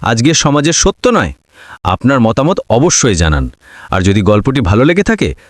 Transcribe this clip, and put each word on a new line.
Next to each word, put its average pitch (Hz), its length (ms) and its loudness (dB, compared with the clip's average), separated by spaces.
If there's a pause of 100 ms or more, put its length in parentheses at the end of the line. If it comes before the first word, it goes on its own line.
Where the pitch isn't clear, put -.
আজকের 117 320 0
সমাজের 147 380 0
সত্য - 360 -2
নয়? 139 240 -2 (520)
আপনার 131 360 0
মতামত 147 400 0 (100)
অবশ্যই 123 440 2
জানান। 73 360 0 (400)
আর 95 120 -2
যদি 98 200 2
গল্পটি 104 380 0
ভালো 107 240 0
লেগে 175 180 2
থাকে, 165 320 -2 (160)